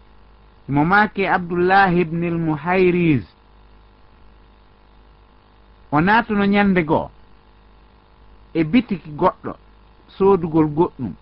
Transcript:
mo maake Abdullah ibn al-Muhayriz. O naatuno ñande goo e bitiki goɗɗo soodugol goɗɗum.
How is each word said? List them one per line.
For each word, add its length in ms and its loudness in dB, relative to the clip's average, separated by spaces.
mo 160 0
maake 440 0
Abdullah 680 2
ibn 300 -2
al-Muhayriz. 1000 0
O 100 0
naatuno 440 0
ñande 400 2
goo 260 -2
e 100 0
bitiki 460 -2
goɗɗo 420 -4
soodugol 500 2
goɗɗum. 560 -4